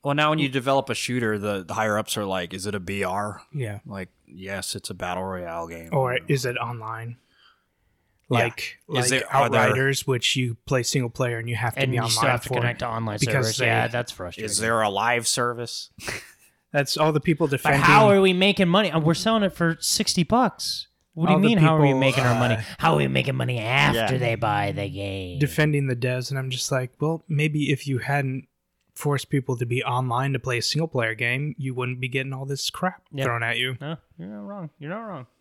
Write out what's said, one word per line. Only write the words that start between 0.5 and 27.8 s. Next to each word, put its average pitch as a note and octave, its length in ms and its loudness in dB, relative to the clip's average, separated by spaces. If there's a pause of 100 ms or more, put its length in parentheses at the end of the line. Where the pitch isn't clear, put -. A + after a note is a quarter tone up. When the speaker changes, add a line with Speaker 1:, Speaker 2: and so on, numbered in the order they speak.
Speaker 1:
a A#2 60 -2
shooter, A#2 440 -2
the, G2+ 240 -4
the F2 120 -10
higher G#2+ 220 0
ups G#2+ 200 -4
are G#2 80 -2
like, F#2 280 -4
"Is F#2 120 -8
it G#2 100 -4
a G2+ 40 -4
B G2 240 -6
R?" G2+ 380 -4 (120)
Speaker 2:
Yeah. A2 320 -6
Speaker 1:
Like, G2 240 -12 (160)
"Yes, F#2+ 500 -10
it's - 140 -12
a G2+ 40 -10
battle F2+ 300 -6
royale E3+ 440 -8
game." E3+ 260 -14
Speaker 3:
Or C3 240 0 (100)
is C3 180 0
it B2 120 -2
online? A#2 600 -8 (1120)
Speaker 1:
Yeah. B2 100 2
Speaker 3:
Like, - 400 -4 (100)
Speaker 1:
Is - 60 -6
Speaker 3:
like B2 120 2 (140)
Speaker 1:
there, - 120 -6
are C3+ 160 6
there A2+ 120 4
Speaker 3:
Outriders, C3 460 2
which B2+ 280 0
you B2 200 -2 (100)
play C3 180 0
single B2 260 0
player A#2+ 280 -4
and A2+ 120 -6
you A#2+ 60 -4
have A#2 200 -2
to C3+ 60 -2
Speaker 4:
And B2+ 100 2
Speaker 3:
be A#2+ 60 0
Speaker 4:
you A2+ 40 0
Speaker 3:
online A2+ 100 0
Speaker 4:
still A2+ 180 2
have B2 140 0
to - 60 -10
Speaker 3:
for B2+ 60 -2
Speaker 4:
connect A#2+ 240 -2
to B2+ 80 -4
online A2+ 320 -4
Speaker 3:
because A#2+ 280 2
Speaker 4:
servers. A2 100 -2
Speaker 3:
they B2+ 100 0
Speaker 4:
Yeah, A2+ 200 2
that's A#2+ 240 -4
frustrating. F#2+ 380 -10
Speaker 1:
Is G2+ 80 -2
there A2+ 240 2
a G#2+ 80 2
live A2+ 380 0
service? A#2+ 640 -4 (100)
<laughs> - 100 -10 (600)
Speaker 3:
That's C#3+ 260 0
all D#3 140 4
the D3+ 80 2
people D#3+ 260 2
Speaker 4:
But C3+ 120 2
Speaker 3:
defending. C#3+ 240 2
Speaker 4:
how G3+ 280 8
are G3 100 8
we F#3+ 140 6
making F#3+ 340 4
money? F#3 240 4
Uh, D#3 80 2
we're D#3+ 140 4
selling A3 300 2
it F#3+ 100 2
for E3 260 0
sixty - 440 0
bucks. - 640 0 (260)
What E3 140 -2
do D3+ 60 6
Speaker 3:
All D#3 40 6
Speaker 4:
you F#3+ 60 6
Speaker 3:
the G#3+ 60 6
Speaker 4:
mean, A3+ 100 4
how D#3+ 180 8
are D3+ 40 6
we C#3+ 80 8
Speaker 3:
people, C3 100 2
Speaker 4:
making C3+ 240 4
our B2 160 4
money? A#2+ 160 4
Speaker 3:
uh, A2 60 -4 (180)
Speaker 4:
How D#3+ 140 4
are D3+ 40 4
we C#3+ 100 2
making C3 280 0
money B2 240 -2
after A#2+ 560 2
Speaker 1:
Yeah. - 20 0
Speaker 4:
they B2 160 0
buy G#2 380 0
the G2 180 -4
game? F#2+ 480 -8
Speaker 3:
defending D3 480 0
the C3 100 -2
devs, B2+ 360 -4
and C#3 80 -4
I'm C3 100 -6
just B2+ 220 -4
like, B2+ 280 -2
"Well, D#3+ 300 -2
maybe D3 420 0
if C#3 140 -2